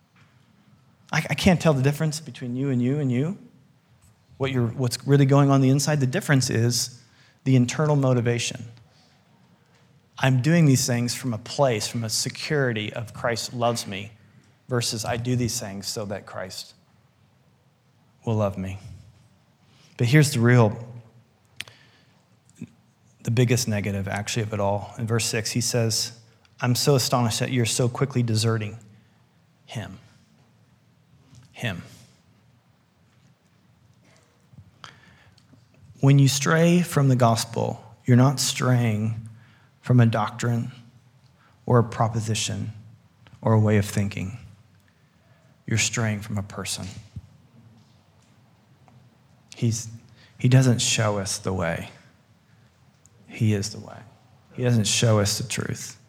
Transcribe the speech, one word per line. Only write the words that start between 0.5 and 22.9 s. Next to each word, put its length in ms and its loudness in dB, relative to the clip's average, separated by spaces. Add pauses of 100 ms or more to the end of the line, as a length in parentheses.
I, 60 0
I 160 -4
can't 260 4
tell 140 4
the 80 0
difference 380 -2
between 360 -10
you 140 -2
and 100 0
you 200 0
and 120 -2
you, 240 -2 (1000)
what 120 -2
you're, 180 0
what's 380 -4
really 200 6
going 240 6
on 100 6
the 80 6
inside. 320 2
The 60 2
difference 420 2
is 500 -2 (460)
the 100 4
internal 420 2
motivation. 680 0 (1500)
I'm 220 4
doing 240 6
these 220 6
things 280 -2
from 200 -6
a 40 -8
place, 480 0
from 160 -6
a 60 -6
security 840 -4
of 180 -10
Christ 400 -6
loves 340 -2
me, 260 -10 (580)
versus 340 -4
I 140 -4
do 180 -2
these 240 -2
things 260 -12
so 200 -8
that 180 -10
Christ 480 -14 (1500)
will 120 -2
love 200 0
me. 220 -8 (1200)
But 80 0
here's 260 4
the 80 -2
real, 380 4 (2500)